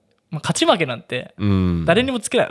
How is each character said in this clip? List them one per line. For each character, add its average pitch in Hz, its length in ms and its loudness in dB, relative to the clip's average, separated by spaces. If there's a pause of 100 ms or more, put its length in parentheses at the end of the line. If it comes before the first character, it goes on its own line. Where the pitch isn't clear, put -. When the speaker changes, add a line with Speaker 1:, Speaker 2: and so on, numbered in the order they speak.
(320)
Speaker 1:
ま 160 60 -8
あ、 - 40 -6
勝 - 180 -4
ち 330 60 2
負 294 140 4
け 160 60 -2
な 135 100 -6
ん 175 60 -14
て、 - 360 -10
Speaker 2:
う 104 80 -2
ん。 92 400 2
Speaker 1:
誰 180 180 4
に 269 80 -2
も 247 100 -4
つ - 80 -10
け 254 80 0
な 202 80 2
い。 - 60 -8